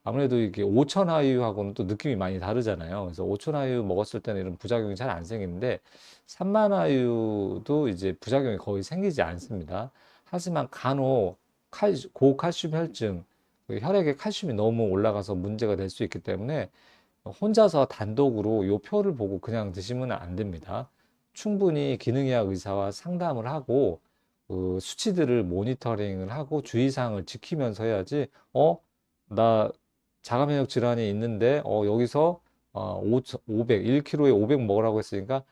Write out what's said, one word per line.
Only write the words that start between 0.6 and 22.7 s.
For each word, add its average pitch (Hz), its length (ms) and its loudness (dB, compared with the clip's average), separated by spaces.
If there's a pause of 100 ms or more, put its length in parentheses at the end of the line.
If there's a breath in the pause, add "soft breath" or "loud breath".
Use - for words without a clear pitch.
오천 143 460 4
아이유하고는 123 640 0
또 104 100 -4
느낌이 107 320 -2
많이 95 220 -2
다르잖아요. 98 640 -2
그래서 90 200 -8
오천 104 300 -2
아이유 131 280 -2
먹었을 101 380 -2
때는 101 200 -4
이런 92 160 -6
부작용이 107 400 -2
잘 123 140 -4
안 85 140 -6
생기는데 98 560 -4 (460 loud breath)
삼만 202 460 2
아이유도 120 1160 0
이제 95 320 -2
부작용이 123 380 0
거의 98 240 -4
생기지 165 400 -2
않습니다. 87 680 -6 (340 soft breath)
하지만 170 460 -4
간혹 131 680 0 (320)
칼-, 208 240 2 (180)
고칼슘 156 640 2
혈증, 110 500 -2 (420)
그 107 140 -6
혈액에 160 360 2
칼슘이 196 380 -4
너무 113 340 2
올라가서 101 460 0
문제가 104 420 -2
될 95 120 -4
수 107 160 -6
있기 95 160 -6
때문에 104 500 -4 (680 soft breath)
혼자서 202 460 6
단독으로 110 800 0
요 101 120 2
표를 196 360 0
보고 98 260 -4
그냥 107 320 -4
드시면 120 400 -6
안 90 240 -6
됩니다. 101 520 -6 (440)
충분히 165 640 0
기능의학 127 500 2
의사와 98 440 -2